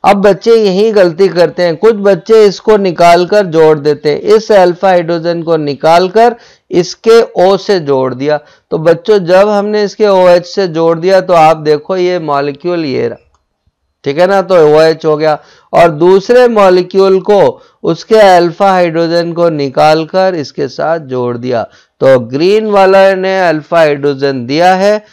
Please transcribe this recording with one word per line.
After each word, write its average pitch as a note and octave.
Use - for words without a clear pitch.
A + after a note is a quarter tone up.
अब G3+
बच्चे G3+
यही G#3+
गलती F#3
करते E3
हैं, E3
कुछ A3
बच्चे G3+
इसको G#3
निकालकर F3+
जोड़ D#3
देते D3
हैं, C#3+
इस G#3
अल्फा F3+
हाइड्रोजन E3+
को E3
निकालकर F3
इसके A3+
O F#3+
से G3
जोड़ C3
दिया। C#3+
तो E3
बच्चों E3+
जब F#3
हमने G#3
इसके G#3
ओएच F3+
से G3
जोड़ E3
दिया F#3
तो F3+
आप D#3+
देखो D3+
ये F3+
मॉलिक्यूल D3
ये B2
रहा, G#2+
ठीक C#3
है F3+
ना, G3
तो F3+
ओएच D#3+
हो D3+
गया। D3+
और E3+
दूसरे F#3+
मॉलिक्यूल F#3+
को G3+
उसके E3
अल्फा F#3
हाइड्रोजन E3+
को E3+
निकालकर D#3
इसके C#3+
साथ D#3
जोड़ B2
दिया, A#2+
तो C3
ग्रीन E3+
वाला G3
ने F#3+
अल्फा E3
हाइड्रोजन C#3
दिया E3
है G#3